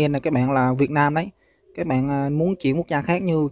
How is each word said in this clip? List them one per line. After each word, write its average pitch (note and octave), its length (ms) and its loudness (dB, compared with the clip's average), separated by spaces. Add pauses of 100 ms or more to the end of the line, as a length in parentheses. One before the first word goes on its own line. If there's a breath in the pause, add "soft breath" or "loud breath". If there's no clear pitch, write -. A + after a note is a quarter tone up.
N D3 40 0
là C#3 60 0
các D#3 140 -4
bạn B2+ 200 2
là B2+ 200 2
Việt C3+ 180 2
Nam D3 240 2
đấy. F3 160 -2 (440)
Các - 120 -6
bạn, C3+ 220 0
à, C#3 200 -2
muốn E3 280 0
chuyển C3+ 200 0
quốc E3+ 120 -4
gia D3 140 -2
khác F3 200 -2
như D#3+ 300 0